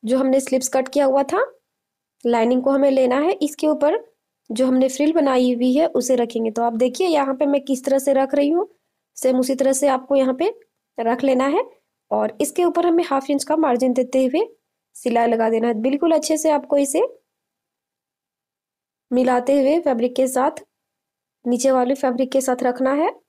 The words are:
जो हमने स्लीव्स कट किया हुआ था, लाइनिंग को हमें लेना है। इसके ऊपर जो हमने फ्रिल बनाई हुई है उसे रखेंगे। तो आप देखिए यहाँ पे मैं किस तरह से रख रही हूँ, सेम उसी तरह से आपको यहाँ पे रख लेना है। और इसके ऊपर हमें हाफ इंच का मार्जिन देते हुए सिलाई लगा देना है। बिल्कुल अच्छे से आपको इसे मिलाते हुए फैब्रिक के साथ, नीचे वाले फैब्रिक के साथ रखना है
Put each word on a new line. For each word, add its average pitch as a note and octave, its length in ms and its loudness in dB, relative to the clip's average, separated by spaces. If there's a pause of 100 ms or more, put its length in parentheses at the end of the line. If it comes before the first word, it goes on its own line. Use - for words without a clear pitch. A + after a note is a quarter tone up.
जो A#3 160 0
हमने C4 220 2
स्लीव्स B3+ 280 -2
कट C4 200 -2
किया C#4+ 160 0
हुआ C4+ 200 2
था, D#4+ 160 -2 (840)
लाइनिंग A#3+ 380 2
को C4+ 80 0
हमें C#4 200 2
लेना C4 280 2
है। D#4+ 160 0
इसके D4+ 320 -4
ऊपर D4+ 320 0 (520)
जो A#3+ 160 0
हमने B3+ 220 2
फ्रिल D4 240 0
बनाई C4 420 2
हुई B3 200 0
है D#4+ 140 2
उसे B3+ 280 0
रखेंगे। A#3 340 -2
तो A#3 120 -4
आप A#3 120 0
देखिए B3+ 340 0
यहाँ C#4 260 0
पे C#4 120 -2
मैं C#4 160 0
किस C4+ 220 -4
तरह C4+ 140 2
से C4+ 160 0
रख C4+ 200 0
रही C#4+ 140 2
हूँ, F4 200 -2 (480)
सेम B3+ 220 0
उसी B3+ 160 0
तरह C4+ 180 0
से C#4 160 0
आपको C4 280 0
यहाँ C4 180 2
पे F4 180 -2 (460)
रख A#3 260 -2
लेना C4 240 2
है। F#4 160 0 (460)
और G#3+ 300 -2
इसके D4 240 -2
ऊपर E4+ 220 0
हमें E4+ 180 2
हाफ C4+ 260 -4
इंच C#4 140 -2
का D4+ 140 -2
मार्जिन B3+ 360 0
देते C4 320 0
हुए D#4+ 200 0 (500)
सिलाई A#3 320 0
लगा A3+ 220 0
देना A3+ 180 0
है। A#3+ 120 -2
बिल्कुल C#4+ 320 0
अच्छे D#4 240 0
से D#4 160 0
आपको C#4+ 260 0
इसे C#4+ 240 0 (2000)
मिलाते B3+ 500 2
हुए C#4+ 200 2
फैब्रिक B3 360 -2
के C4 120 2
साथ, C4+ 360 -2 (800)
नीचे B3 280 0
वाले B3+ 240 2
फैब्रिक C4 360 -2
के C4+ 80 2
साथ B3+ 220 -2
रखना B3+ 320 0
है D#4 200 -2 (140)